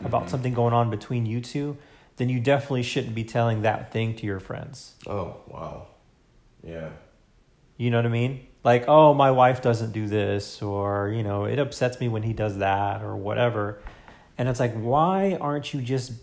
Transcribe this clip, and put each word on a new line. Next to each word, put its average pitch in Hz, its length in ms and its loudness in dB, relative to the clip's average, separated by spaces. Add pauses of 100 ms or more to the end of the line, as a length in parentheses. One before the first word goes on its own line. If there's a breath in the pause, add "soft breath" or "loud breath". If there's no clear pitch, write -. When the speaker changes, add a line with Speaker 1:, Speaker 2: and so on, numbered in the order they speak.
Speaker 1:
about 120 200 -2
Speaker 2:
Mm-hmm. - 80 -10
Speaker 1:
something 127 240 -2
going 120 180 2
on 120 160 4
between 113 380 -4
you 117 140 -4
two, 143 360 -6 (400 loud breath)
then 123 120 0
you 127 100 0
definitely 135 440 2
shouldn't 120 320 -4
be 113 80 -4
telling 113 380 0
that 110 300 0
thing 110 240 -2
to - 100 -10
your 98 140 -4
friends. - 560 -14 (120)
Speaker 2:
Oh, 95 300 -8 (100)
wow. 73 400 -14 (760)
Yeah. 80 260 -12 (880)
Speaker 1:
You 120 140 0
know 117 60 4
what 117 80 4
I 117 40 0
mean? 123 380 -2 (160)
Like, 123 240 6
"Oh, 151 260 10
my 139 180 6
wife 127 300 4
doesn't 113 300 0
do 107 160 -4
this," 101 540 -2
or, 101 480 -2
you 113 120 -2
know, 101 240 -2
"It 113 140 0
upsets 131 400 -2
me 123 80 -2
when 110 160 -2
he 113 100 -2
does 104 260 -2
that," 98 440 0
or 104 120 -8
whatever. 107 640 -2 (580 loud breath)
And 123 120 0
it's 123 100 -2
like, 120 140 0
why 165 680 2
aren't 147 340 -4
you 143 80 -2
just 120 420 -4